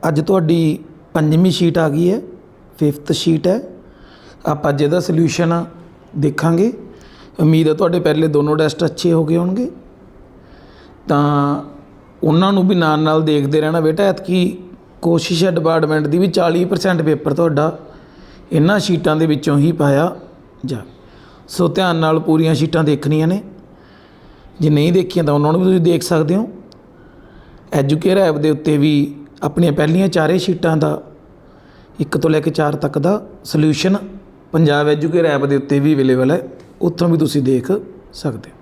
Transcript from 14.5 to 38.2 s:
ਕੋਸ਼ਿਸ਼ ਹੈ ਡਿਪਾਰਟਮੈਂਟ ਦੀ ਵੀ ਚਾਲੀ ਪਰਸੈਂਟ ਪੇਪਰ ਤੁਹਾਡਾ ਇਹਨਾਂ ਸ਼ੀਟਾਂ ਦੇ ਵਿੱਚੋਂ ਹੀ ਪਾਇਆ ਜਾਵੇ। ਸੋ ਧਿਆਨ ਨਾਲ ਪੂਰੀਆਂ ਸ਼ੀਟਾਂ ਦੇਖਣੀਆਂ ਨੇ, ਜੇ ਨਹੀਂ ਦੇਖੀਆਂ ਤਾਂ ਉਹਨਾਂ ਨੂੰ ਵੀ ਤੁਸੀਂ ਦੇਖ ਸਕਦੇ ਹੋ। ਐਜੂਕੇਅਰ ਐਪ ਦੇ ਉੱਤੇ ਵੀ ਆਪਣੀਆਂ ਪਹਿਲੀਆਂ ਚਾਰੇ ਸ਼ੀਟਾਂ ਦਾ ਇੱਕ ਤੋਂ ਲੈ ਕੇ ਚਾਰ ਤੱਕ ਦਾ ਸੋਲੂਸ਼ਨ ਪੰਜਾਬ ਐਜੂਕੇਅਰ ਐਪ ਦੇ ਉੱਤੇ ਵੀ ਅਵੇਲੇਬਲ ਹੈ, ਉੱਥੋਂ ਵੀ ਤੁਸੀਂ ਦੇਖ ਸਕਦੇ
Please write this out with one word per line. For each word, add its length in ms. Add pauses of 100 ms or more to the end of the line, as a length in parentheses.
ਕੋਸ਼ਿਸ਼ 420
ਹੈ 60
ਡਿਪਾਰਟਮੈਂਟ 560
ਦੀ 120
ਵੀ 80
ਚਾਲੀ 380
ਪਰਸੈਂਟ 380
ਪੇਪਰ 320
ਤੁਹਾਡਾ 440 (760)
ਇਹਨਾਂ 260
ਸ਼ੀਟਾਂ 380
ਦੇ 100
ਵਿੱਚੋਂ 320
ਹੀ 140
ਪਾਇਆ 440 (480)
ਜਾਵੇ। 240 (600)
ਸੋ 200
ਧਿਆਨ 280
ਨਾਲ 240
ਪੂਰੀਆਂ 340
ਸ਼ੀਟਾਂ 300
ਦੇਖਣੀਆਂ 420
ਨੇ, 160 (1160)
ਜੇ 100
ਨਹੀਂ 220
ਦੇਖੀਆਂ 320
ਤਾਂ 100
ਉਹਨਾਂ 180
ਨੂੰ 80
ਵੀ 60
ਤੁਸੀਂ 140
ਦੇਖ 220
ਸਕਦੇ 340
ਹੋ। 120 (1200)
ਐਜੂਕੇਅਰ 460
ਐਪ 160
ਦੇ 160
ਉੱਤੇ 280
ਵੀ 360 (280)
ਆਪਣੀਆਂ 300
ਪਹਿਲੀਆਂ 360
ਚਾਰੇ 300
ਸ਼ੀਟਾਂ 380
ਦਾ 260 (960)
ਇੱਕ 180
ਤੋਂ 120
ਲੈ 100
ਕੇ 100
ਚਾਰ 260
ਤੱਕ 220
ਦਾ 280 (180)
ਸੋਲੂਸ਼ਨ 520 (560)
ਪੰਜਾਬ 360
ਐਜੂਕੇਅਰ 360
ਐਪ 200
ਦੇ 120
ਉੱਤੇ 240
ਵੀ 140
ਅਵੇਲੇਬਲ 360
ਹੈ, 180 (320)
ਉੱਥੋਂ 280
ਵੀ 100
ਤੁਸੀਂ 240
ਦੇਖ 300 (400)
ਸਕਦੇ 380